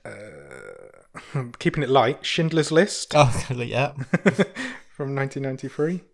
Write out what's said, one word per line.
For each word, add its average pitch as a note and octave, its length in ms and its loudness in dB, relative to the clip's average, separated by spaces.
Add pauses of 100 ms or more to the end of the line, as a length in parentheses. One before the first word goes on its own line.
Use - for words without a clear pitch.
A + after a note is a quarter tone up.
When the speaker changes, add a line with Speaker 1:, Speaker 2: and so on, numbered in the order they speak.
Speaker 1:
Uh, C#2+ 1500 -12
<laughs> - 80 -18
keeping D#3+ 240 0
it A#2+ 60 0
light. C3 360 4
Schindler's D#3+ 460 0
List. F3 440 2
Speaker 2:
Oh, C3 340 6
<laughs> B2+ 60 -6
yeah. A#2+ 380 -2 (500)
Speaker 1:
<laughs> - 520 -10
From C#3 200 -6
nineteen C3+ 280 -4
ninety-three. C#3+ 600 -4 (100)